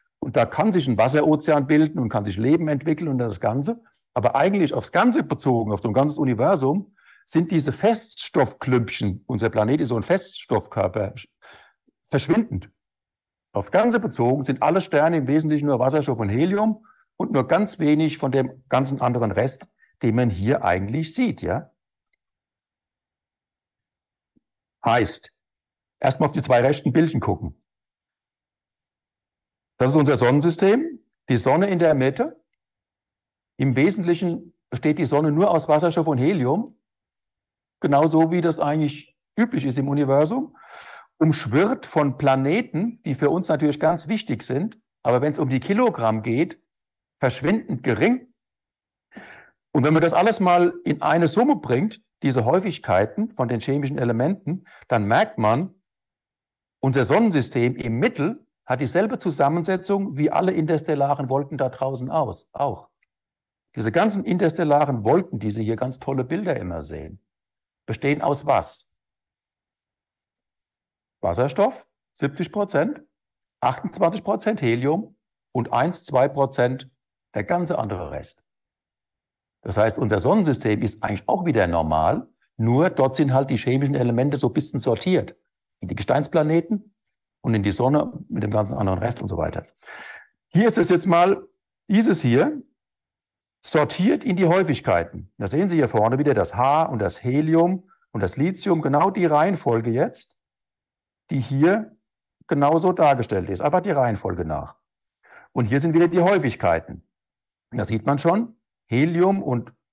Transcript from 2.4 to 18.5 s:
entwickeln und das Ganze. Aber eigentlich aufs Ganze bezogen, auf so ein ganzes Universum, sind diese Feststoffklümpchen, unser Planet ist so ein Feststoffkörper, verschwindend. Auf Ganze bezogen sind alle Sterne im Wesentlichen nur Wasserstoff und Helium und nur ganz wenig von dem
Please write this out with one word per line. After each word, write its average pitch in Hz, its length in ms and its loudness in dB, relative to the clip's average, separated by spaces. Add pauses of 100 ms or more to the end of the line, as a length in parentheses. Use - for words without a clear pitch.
entwickeln 151 400 -4
und 131 100 -2
das 107 200 -4
Ganze. 143 440 -4 (320)
Aber 120 200 0
eigentlich 175 380 2
aufs - 200 -6
Ganze 226 300 2
bezogen, 120 500 -2
auf 98 100 -4
so 123 60 -4
ein 101 60 -2
ganzes 147 240 0
Universum, 143 760 0 (300)
sind 165 260 0
diese 147 220 0
Feststoffklümpchen, 127 1500 -2
unser 110 240 -2
Planet 117 320 0
ist 123 80 -2
so 120 60 -2
ein 110 60 -2
Feststoffkörper, 104 1120 -2 (960)
verschwindend. 165 640 -2 (800)
Auf 101 180 -6
Ganze 220 300 2
bezogen 131 460 -2
sind 131 160 -2
alle 170 180 2
Sterne 160 380 2
im 127 80 -2
Wesentlichen 151 400 0
nur 135 120 2
Wasserstoff 135 400 0
und 101 120 -2
Helium 202 560 0 (300)
und - 160 -6
nur 131 140 0
ganz 202 320 0
wenig 151 380 2
von 135 160 -4
dem 131 380 -2